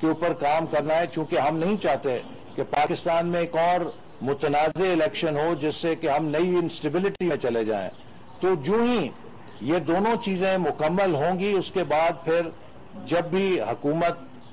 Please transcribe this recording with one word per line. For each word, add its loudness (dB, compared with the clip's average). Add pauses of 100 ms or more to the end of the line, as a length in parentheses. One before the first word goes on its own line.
के 2
ऊपर 0
काम 2
करना 0
है, 2
चूँकि -2
हम 2
नहीं 0
चाहते 0 (320)
कि -2
पाकिस्तान 0
में 0
एक -4
और 2 (280)
मुतनाज़ 2
election 2
हो, 2
जिससे 0
कि -4
हम 2
नई 2
instability 0
में 2
चले 0
जाएं। 0 (520)
तो 4
जो 2
ही 2 (520)
ये 2
दोनों 2
चीज़ें 0
मुकम्मल 2
होंगी, 0
उसके 0
बाद 2
फिर 0 (520)
जब 0
भी 2
हुकूमत 0 (260)